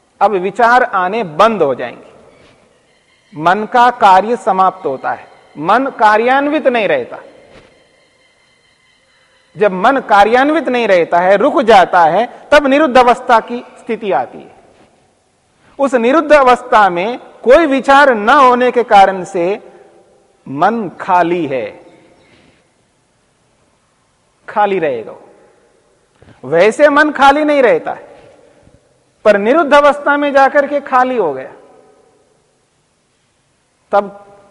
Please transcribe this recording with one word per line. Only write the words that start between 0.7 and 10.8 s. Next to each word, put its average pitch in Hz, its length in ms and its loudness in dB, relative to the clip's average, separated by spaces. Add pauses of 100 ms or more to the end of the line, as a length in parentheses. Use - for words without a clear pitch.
आने 202 420 -4
बंद 185 380 0
हो 139 120 0
जाएंगे, 120 420 -14 (1200)
मन 180 280 -2
का 247 260 0
कार्य 208 460 2
समाप्त 190 500 -2
होता 131 260 -6
है, - 160 -14 (300)
मन 208 280 -2
कार्यान्वित 254 800 0
नहीं 233 220 -2
रहता। 135 300 -4 (2500)
जब 190 160 0
मन 226 280 -2
कार्यान्वित 247 680 0
नहीं 240 200 -4